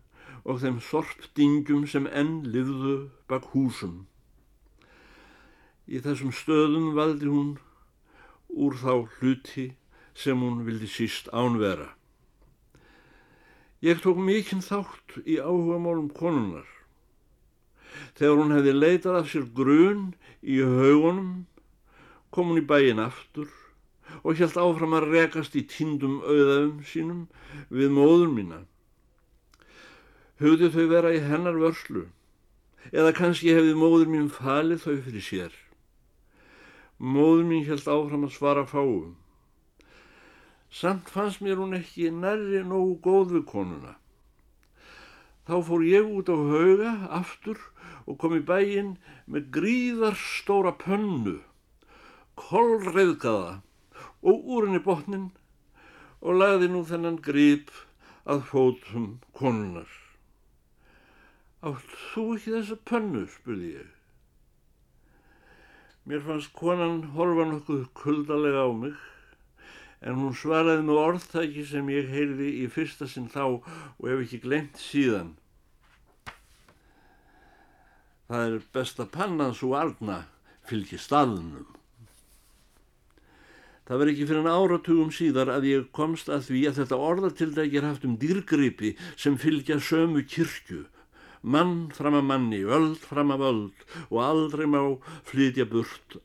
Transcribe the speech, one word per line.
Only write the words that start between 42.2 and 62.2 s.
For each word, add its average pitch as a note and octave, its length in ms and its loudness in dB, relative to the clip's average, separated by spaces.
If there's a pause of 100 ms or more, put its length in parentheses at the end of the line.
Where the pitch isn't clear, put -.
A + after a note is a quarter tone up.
nógu F#3 400 -2
góð F#3 320 4
við D#3+ 140 -2
konuna. F2+ 460 -8 (1500)
Þá E3 80 -2 (100)
fór E3 180 0
ég F#3+ 220 6
út G3+ 240 -4
á E3+ 80 2
Hauga F3 540 4 (260)
aftur G#3 400 -10 (480)
og C#3 160 -10
kom E3 160 0
í D3+ 80 -4
bæinn G3 480 0 (320)
með C#3+ 260 -8
gríðarstóra G#3 1300 -2
pönnu, F3+ 640 -2 (1000)
kolreiðgaða F3 1200 2 (640)
og - 320 4
úr G#3+ 140 2
henni F#3 140 0
botninn F#3+ 480 -4 (920)
og F3+ 160 2
lagði F#3+ 320 4
nú F3+ 160 -4
þennan E3+ 360 -4
grip C#3+ 500 4 (500)
að C#3 240 -2
fótum B2 600 0 (260)
konunnar. G#2 560 -4 (1700)
„Átt C#3+ 280 -10 (220)
þú A3 140 -6 (100)